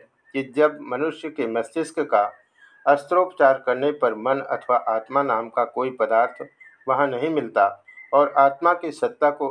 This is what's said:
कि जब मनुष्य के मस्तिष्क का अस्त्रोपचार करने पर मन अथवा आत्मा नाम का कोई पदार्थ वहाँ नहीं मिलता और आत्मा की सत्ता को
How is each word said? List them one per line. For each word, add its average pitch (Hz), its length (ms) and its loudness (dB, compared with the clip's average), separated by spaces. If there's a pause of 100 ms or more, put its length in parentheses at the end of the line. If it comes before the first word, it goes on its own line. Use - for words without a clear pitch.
(360)
कि 135 60 -2 (140)
जब 151 260 2
मनुष्य 143 480 -6
के 143 180 -6
मस्तिष्क 117 540 -6
का 110 200 2 (640)
अस्त्रोपचार 143 800 2
करने 131 260 0
पर 123 240 0
मन 127 240 -2 (100)
अथवा 123 260 -2 (140)
आत्मा 123 340 -2
नाम 117 260 -2
का 120 160 -2
कोई 123 240 -6 (100)
पदार्थ 113 440 0 (440)
वहाँ 131 200 2
नहीं 131 220 -4
मिलता 113 360 2 (480)
और 139 240 4
आत्मा 139 360 4
की 175 180 -6
सत्ता 127 380 0
को 143 220 -6